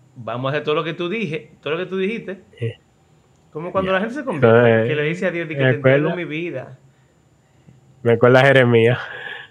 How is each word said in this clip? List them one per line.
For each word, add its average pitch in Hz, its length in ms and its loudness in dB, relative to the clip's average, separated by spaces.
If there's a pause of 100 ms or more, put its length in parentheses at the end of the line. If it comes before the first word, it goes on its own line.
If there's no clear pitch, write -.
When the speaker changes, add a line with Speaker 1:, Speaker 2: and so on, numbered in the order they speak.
(160)
Speaker 1:
"Vamos 123 320 -6
a 147 80 -2
hacer 147 80 -4
todo 151 100 -2
lo 160 100 -2
que 165 100 -6
tú 175 140 -8
dije, 180 440 -8 (100)
todo 143 120 -6
lo 170 40 -6
que 180 80 -6
tú 185 100 -10
dijiste". 190 460 -8 (180)
Speaker 2:
Eh. 117 140 -6 (800)
Speaker 1:
Como 170 200 -10
cuando 190 180 -2
Speaker 2:
Ya. 190 40 0
Speaker 1:
la 185 60 0
gente 233 160 -6
se 294 80 -10
convierte, 117 600 4
Speaker 2:
Eh, 117 40 -4
Speaker 1:
que 151 60 -2
le 147 100 -4
dice 175 220 -4
a 175 40 -2
Dios, 165 180 -6
de 156 80 -8
que 135 80 -2
Speaker 2:
me 131 60 4
Speaker 1:
"te 113 60 0
entrego 135 220 2 (100)
Speaker 2:
acuerda. 180 80 -4
Speaker 1:
mi 170 100 -8
vida". 147 520 -10 (1200)
Speaker 2:
Me 117 100 2
acuerda 120 280 6
a 131 40 6
Jeremías. 120 540 4 (520)